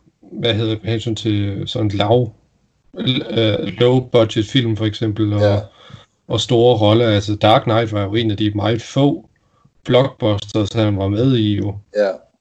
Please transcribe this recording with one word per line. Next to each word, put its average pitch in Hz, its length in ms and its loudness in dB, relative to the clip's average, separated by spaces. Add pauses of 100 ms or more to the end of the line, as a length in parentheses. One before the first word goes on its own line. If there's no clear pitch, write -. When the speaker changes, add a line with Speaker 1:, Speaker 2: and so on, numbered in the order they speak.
(220)
Speaker 1:
hvad 110 320 -4
hedder 110 200 -2
det, 107 100 -8
med 110 80 -4
hensyn 113 240 -4
til 101 500 -4
sådan 107 240 -4
lav, 110 440 0 (640)
øh, 113 600 -2 (200)
low 127 200 4 (120)
budget 110 340 2
film, 113 320 0
for 107 80 -2
eksempel, 107 480 -2
og 104 80 0
Speaker 2:
Ja. 101 180 2 (680)
Speaker 1:
og 117 140 -4
store 120 360 4
roller. 107 320 4
Altså, 104 260 0
Dark 107 280 4
Knight 113 280 0
var 104 120 -2
jo 98 120 -4
en 113 160 0
af 98 60 -4
de 104 180 0
meget 107 260 -2
få - 480 -2 (560)
blockbusters, 107 880 0
han 107 240 0
var 95 100 -2
med 123 300 0
i, 104 180 0
jo. 101 200 -6 (200)
Speaker 2:
Ja, 104 140 0
og 92 80 -8 (240)